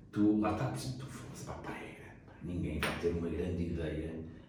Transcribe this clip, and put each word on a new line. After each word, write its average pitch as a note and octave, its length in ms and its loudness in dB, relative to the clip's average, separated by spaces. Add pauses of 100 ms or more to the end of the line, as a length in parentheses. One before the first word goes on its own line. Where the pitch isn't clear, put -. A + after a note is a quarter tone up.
(120)
tu, G#2 280 8
lá G#2 140 4
está, C3 120 2
por - 120 0
exemplo, - 220 -4
tu - 80 -6
foste - 380 -10
para - 100 -6
a - 20 -8
Praia - 220 -6
Grande, - 460 -12
pá, - 80 -18 (100)
ninguém F2 360 0
vai - 200 0
ter E2+ 100 4
uma E2+ 200 2
grande F2 340 0
ideia, D#2+ 500 -2 (360)